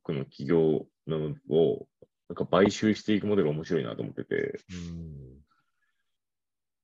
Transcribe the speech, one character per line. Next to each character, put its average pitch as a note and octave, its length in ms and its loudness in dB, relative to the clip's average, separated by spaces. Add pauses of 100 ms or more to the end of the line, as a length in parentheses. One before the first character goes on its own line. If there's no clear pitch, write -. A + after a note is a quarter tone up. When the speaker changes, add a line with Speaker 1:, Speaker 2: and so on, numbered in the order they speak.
Speaker 1:
区 E2 120 -6
の C2+ 100 -4
企 - 260 -10
業 D#2+ 360 4 (200)
な D#2+ 120 -4
の D2+ 180 -4 (140)
を、 D#2 380 2 (420)
な F2 40 -12
ん - 20 -10
か - 100 -4
買 G2 260 4
収 G#2+ 240 2
し - 80 -10
て G#2+ 100 0
い G2 60 2
く G2+ 80 -4
モ G#2 80 2
デ G2 80 4
ル D2+ 60 2
面 D2+ 160 -4
白 E2 160 0
い - 20 -6
な A1+ 140 -8
と A#1 40 -6
思 G#1 100 -8
っ - 20 -20
て A#1+ 100 -8
て。 - 380 -4 (100)
Speaker 2:
う F2+ 40 -10 (180)
ん。 C#2 480 -14 (1400)